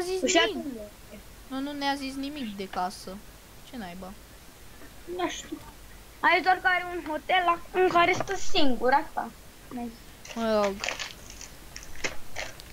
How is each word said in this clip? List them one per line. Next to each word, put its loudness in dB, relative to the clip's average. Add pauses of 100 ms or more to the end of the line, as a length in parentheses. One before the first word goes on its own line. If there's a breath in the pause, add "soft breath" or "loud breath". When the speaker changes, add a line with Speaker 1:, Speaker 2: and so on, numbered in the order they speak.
Speaker 1:
zis -2
Speaker 2:
Păi 2
și 4 (100)
Speaker 1:
nimic. -4
Speaker 2:
acum? -10 (680)
Speaker 1:
Nu, -6
nu -6
ne-a 0
zis -6
nimic -8
de -8
casă. -6 (540)
Ce -14
naiba? -12 (1040)
Speaker 2:
Nu -2
știu. -10 (640)
Aici 6
doar 4
că 2
are 2 (100)
un -6
hotel 0
la... 4 (220)
în 6
care 6
stă -2
singur, 8 (140)
asta. -6 (1040)
Speaker 1:
Mă 2
rog. 0 (2000)